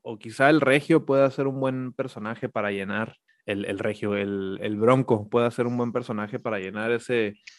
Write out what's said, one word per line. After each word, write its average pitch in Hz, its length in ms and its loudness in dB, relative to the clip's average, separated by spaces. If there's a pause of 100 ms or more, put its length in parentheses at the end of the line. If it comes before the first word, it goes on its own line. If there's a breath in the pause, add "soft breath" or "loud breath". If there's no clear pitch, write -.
o 113 180 -12
quizá 135 300 2
el 156 100 6
regio 143 460 4
pueda 139 260 4
ser 139 160 -2
un 135 140 -4
buen 127 320 -2
personaje 117 560 -6
para 104 220 -2
llenar, 101 440 -4 (300)
el, 98 180 -2
el 98 160 -4
regio, 104 380 -2
el, 98 440 -4
el 104 140 -4
bronco 113 540 4
pueda 120 200 2
ser 120 160 -2
un 120 120 -2
buen 120 160 -2
personaje 110 460 -6
para 110 200 -4
llenar 104 320 -4
ese, 117 480 -2 (200 loud breath)